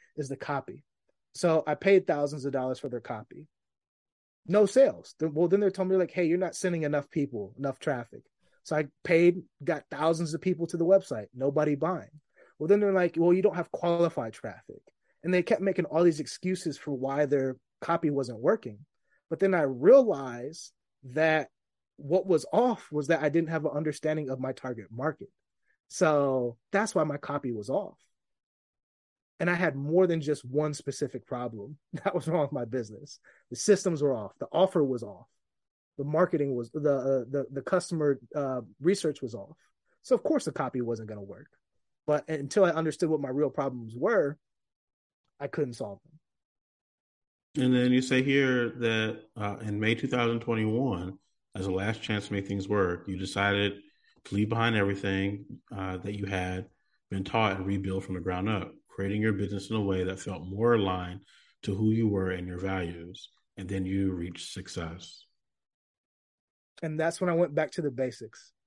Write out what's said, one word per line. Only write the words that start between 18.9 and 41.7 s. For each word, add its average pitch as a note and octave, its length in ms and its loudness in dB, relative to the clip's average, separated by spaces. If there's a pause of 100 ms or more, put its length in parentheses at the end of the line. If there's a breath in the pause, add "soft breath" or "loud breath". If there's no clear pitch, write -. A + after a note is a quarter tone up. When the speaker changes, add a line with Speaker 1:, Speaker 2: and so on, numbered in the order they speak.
Speaker 1:
But D#3+ 100 -6
then F#3+ 140 2
I E3+ 100 2
realized C#3 1080 4 (400)
that D#3 380 2 (460)
what E3+ 300 0
was E3+ 240 4
off A3+ 400 2
was D3 180 -2
that D#3+ 140 2
I D3+ 60 4
didn't D#3+ 220 2
have D#3 160 -2
an D3 80 -4
understanding D#3 560 -2
of C3 100 -6
my C3 120 -4
target A2 380 -8
market. C3 380 -6 (600)
So C#3 680 2 (160)
that's G3+ 220 0
why F3+ 100 2
my C#3+ 140 -4
copy C#3+ 340 -6
was G#2 160 -8
off. C3 300 -4 (1400)
And E3+ 120 0
I F3 40 2
had E3+ 220 0
more D#3+ 300 2
than E3 160 0
just D3 200 -2
one D3 300 -2
specific C#3 540 -8
problem A#2+ 580 -8
<laughs> - 80 -20 (100)
that G#3 120 0
was E3+ 120 -4
wrong D#3+ 140 0
with C#3+ 120 -2
my B2+ 120 -4
business. A2 560 -8 (300 soft breath)
The A#2+ 60 -12
systems F3+ 440 2
were C#3 140 2
off. G#2 240 -8
The - 120 -8
offer F3 320 4
was B2+ 200 0
off. G#2 240 -14 (720)
The C#3+ 60 -4
marketing D3+ 500 2
was, A#2 160 -4
the, D3+ 80 -8
uh, C3+ 520 0
the, C#3 220 -2
the C3+ 80 -8
customer, D#3 580 0 (160)
uh, C3 280 -4 (180)
research E3 400 0
was A#2 140 -6
off. G2+ 240 -14 (420)
So - 140 0
of - 80 4
course - 240 0
the C#3 60 -4
copy C3 280 -4
wasn't A2 300 -6
gonna G#2 100 -12
work. G2 300 -16 (560)